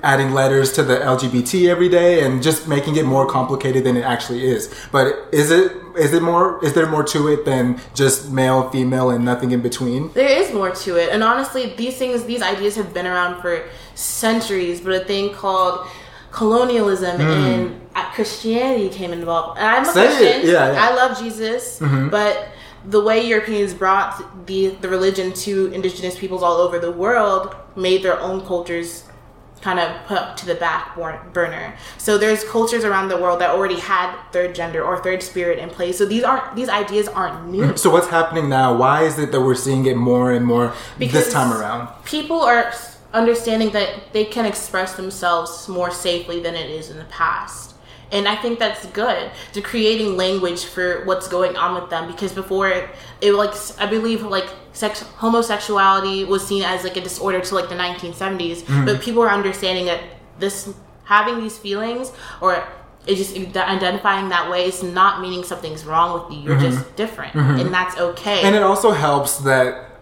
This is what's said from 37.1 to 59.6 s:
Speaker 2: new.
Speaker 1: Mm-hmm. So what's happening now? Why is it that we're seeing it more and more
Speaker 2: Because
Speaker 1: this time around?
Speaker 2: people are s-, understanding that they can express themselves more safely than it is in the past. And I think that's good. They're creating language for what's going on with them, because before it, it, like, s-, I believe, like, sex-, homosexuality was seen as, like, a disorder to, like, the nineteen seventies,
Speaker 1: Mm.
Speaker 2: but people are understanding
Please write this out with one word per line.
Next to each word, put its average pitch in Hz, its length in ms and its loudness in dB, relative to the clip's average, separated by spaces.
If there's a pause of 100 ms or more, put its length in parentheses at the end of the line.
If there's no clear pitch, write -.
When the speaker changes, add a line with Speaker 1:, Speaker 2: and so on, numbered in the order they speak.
Speaker 2:
new. 190 140 -2
Speaker 1:
Mm-hmm. - 140 2
So - 140 4
what's 170 180 6
happening 160 400 0
now? 131 280 4
Why 143 280 4
is 147 160 0
it 139 100 -2
that 135 100 2
we're 127 140 4
seeing 131 320 0
it 123 100 2
more 123 360 4
and 120 120 2
more 120 280 2 (260)
Speaker 2:
Because 151 280 2
Speaker 1:
this 240 60 -4
time 127 200 2
around? 110 360 -4 (160)
Speaker 2:
people 302 360 -2
are 240 240 4
s-, - 340 -10 (140)
understanding 226 580 2
that - 420 -4
they 214 120 0
can 226 220 -2
express 190 480 -4
themselves 175 760 -4
more 180 240 -4
safely 175 480 -4
than 170 160 -6
it 151 120 -8
is 156 220 -10
in 156 80 -14
the 160 60 -14
past. - 640 -6 (420)
And 202 180 0
I 214 80 0
think 233 220 -4
that's 220 280 -2
good. 208 440 -2 (240)
They're 202 80 -6
creating 220 560 0
language 185 480 -2
for 180 400 -4
what's 185 220 -2
going 180 280 0
on 180 240 -2
with 175 80 -14
them, 170 200 -6
because 185 240 -8
before 190 360 -2
it, 180 180 -2 (360)
it, 202 100 4
like, 208 200 2
s-, - 260 -12
I 208 80 -2
believe, 220 360 -2
like, 190 280 -4 (240)
sex-, - 260 -6 (160)
homosexuality 196 1080 2
was 190 220 0
seen 196 160 -2
as, 180 220 -2
like, 170 140 -6
a - 20 -4
disorder 185 400 -2
to, 180 140 -6
like, 180 160 0
the 175 40 -8
nineteen 175 380 -6
seventies, 175 520 -4
Speaker 1:
Mm. 139 200 2
Speaker 2:
but 131 160 2
people 233 220 0
are 220 80 4
understanding 190 560 -2